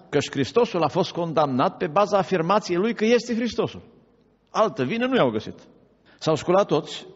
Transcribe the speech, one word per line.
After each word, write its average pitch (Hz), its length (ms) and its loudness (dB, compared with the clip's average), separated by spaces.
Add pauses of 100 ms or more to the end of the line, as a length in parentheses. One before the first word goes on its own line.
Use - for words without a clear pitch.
căci 139 200 0
Hristosul 170 520 0
a 151 60 2
fost 165 240 0
condamnat 156 680 0
pe 180 100 -4
baza 190 300 2
afirmației 185 600 0
lui 214 160 0
că 208 120 -2
este 233 300 2
Hristosul. 220 460 -4 (680)
Altă 196 340 0
vină 226 220 -2
nu 262 100 -2
i-au 156 140 4
găsit. 104 300 -6 (600)
S-au 160 160 2
sculat 185 320 2
toți - 380 -4 (100)